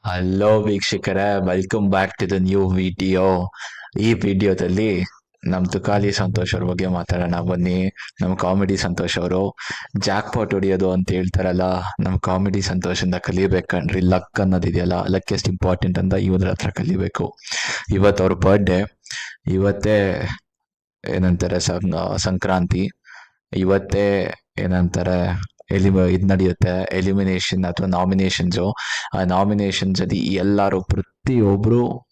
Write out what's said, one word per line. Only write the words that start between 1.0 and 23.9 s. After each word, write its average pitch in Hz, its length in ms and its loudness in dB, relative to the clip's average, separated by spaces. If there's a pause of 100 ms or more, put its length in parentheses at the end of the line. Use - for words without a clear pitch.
welcome 95 520 0
back 95 320 0
to 95 120 -2
the 92 160 2
new 95 280 2
video. 92 680 2 (540)
ಈ 113 140 2
ವಿಡಿಯೋದಲ್ಲಿ 95 920 0 (420)
ನಮ್ 90 200 0
ತುಕಾಲಿ 101 460 0
ಸಂತೋಷ್ 90 420 -2
ಅವ್ರ 90 120 -2
ಬಗ್ಗೆ 90 200 -2
ಮಾತಾಡೋಣ 87 500 -2
ಬನ್ನಿ. 90 540 0 (320)
ನಮ್ 92 140 0
ಕಾಮಿಡಿ 95 400 0
ಸಂತೋಷ್ 87 420 -4
ಅವರು 90 380 -2 (420)
ಜಾಕ್‌ಪಾಟ್ 104 560 -2
ಹೊಡಿಯೋದು 95 380 2
ಅಂತ 92 200 0
ಹೇಳ್ತಾರಲ್ಲ, 92 500 0 (380)
ನಮ್ 92 200 0
ಕಾಮಿಡಿ 95 420 0
ಸಂತೋಷಿಂದ 90 520 -2
ಕಲಿಬೇಕು 92 540 0
ಕಣ್ರಿ. 90 320 -2
ಲಕ್ 92 400 2
ಅನ್ನೋದಿದೆಯಲ್ಲ, 90 520 0 (140)
ಲಕ್ 92 260 -2
ಎಷ್ಟು 98 180 -2
ಇಂಪಾರ್ಟೆಂಟ್ 92 480 0
ಅಂತ 95 160 0
ಇವ್ರ 95 340 2
ಹತ್ರ 92 220 -4
ಕಲಿಬೇಕು. - 680 -4 (560)
ಇವತ್ತು 98 320 4
ಅವ್ರ 92 80 4
ಬರ್ತ್‌ಡೇ, 95 520 2 (640)
ಇವತ್ತೇ 98 840 0 (800)
ಏನಂತಾರೆ 90 520 0
ಸಂ-, 90 560 -2
ಸಂಕ್ರಾಂತಿ, 92 720 0 (680)
ಇವತ್ತೇ 98 800 0 (240)